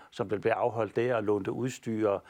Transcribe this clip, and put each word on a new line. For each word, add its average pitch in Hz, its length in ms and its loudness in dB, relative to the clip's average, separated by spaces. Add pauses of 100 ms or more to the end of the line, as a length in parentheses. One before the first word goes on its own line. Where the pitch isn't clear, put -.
(120)
som 107 180 -6
der 104 100 -2
blev 113 120 2
afholdt 107 440 0
der, 120 200 2
og 107 80 0
lånte 104 280 2
udstyr, 113 680 0 (120)